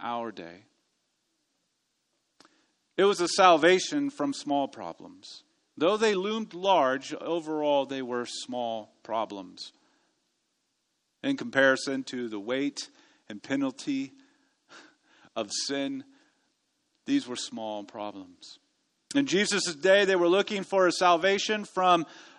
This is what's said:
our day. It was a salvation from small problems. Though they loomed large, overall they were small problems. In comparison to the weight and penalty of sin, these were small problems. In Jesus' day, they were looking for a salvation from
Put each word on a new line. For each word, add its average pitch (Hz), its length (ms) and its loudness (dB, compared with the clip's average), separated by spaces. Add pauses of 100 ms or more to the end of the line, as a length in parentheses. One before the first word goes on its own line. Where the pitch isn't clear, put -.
our 117 300 -8
day. 92 320 -16 (2250)
It 185 60 4
was 196 180 4
a 175 60 0
salvation 165 840 4
from 139 240 -6
small 143 340 -4
problems. 90 760 -16 (340)
Though 185 200 2
they 214 180 2
loomed 214 400 -6
large, 151 580 2
overall 151 720 0
they 135 160 -8
were 123 240 -4
small 117 760 -8
problems. 101 680 -6 (1500)
In 139 160 -2
comparison 135 680 2
to 123 220 -8
the 107 120 -8
weight 131 500 -6 (400)
and 104 140 -14
penalty 135 680 -6 (1200)
of 107 160 -6
sin, 139 540 -6 (1000)
these 135 220 0
were 123 80 -8
small 107 480 -8
problems. 98 720 -12 (560)
In 139 140 2
Jesus' 180 480 0
day, 190 300 6
they 190 100 2
were 175 120 4
looking 196 360 2
for 185 240 2
a 165 40 4
salvation 190 760 2
from 180 420 2 (320)